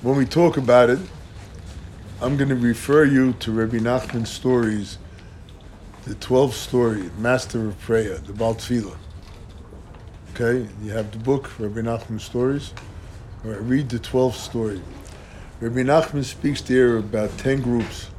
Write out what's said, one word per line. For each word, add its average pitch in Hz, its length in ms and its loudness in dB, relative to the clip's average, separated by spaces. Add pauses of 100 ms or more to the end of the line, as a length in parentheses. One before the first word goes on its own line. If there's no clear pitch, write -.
when 131 140 2
we 135 100 4
talk 165 300 4
about 123 340 8
it, 131 80 4 (1200)
I'm 131 160 0
gonna 135 200 2
refer 123 480 6
you 131 300 6
to 113 180 -4
Rabbi 113 260 2
Nachman's 120 520 0
stories, 113 680 0 (1040)
the 107 120 -8
twelfth 127 400 2
story, 110 600 0
Master 117 520 0
of 98 120 -8
Prayer, 107 380 0
the 98 140 -12
Baal 113 240 0
Tefillah. 113 400 -4 (1400)
Okay? 120 340 0 (140)
You 107 80 -8
have 107 220 -6
the 107 60 -10
book, 135 400 -2
Rabbi 107 220 -4
Nachman's 113 440 -4
stories. 135 500 -2 (680)
All 113 80 -6
right, 101 80 -8
read 127 300 0
the 120 80 -4
twelfth 127 420 0
story. 107 400 -4 (800)
Rabbi 120 220 -2
Nachman 143 420 2
speaks - 360 -2
there 123 360 6
about 107 420 -2
ten 135 220 0
groups. 120 480 -2 (100)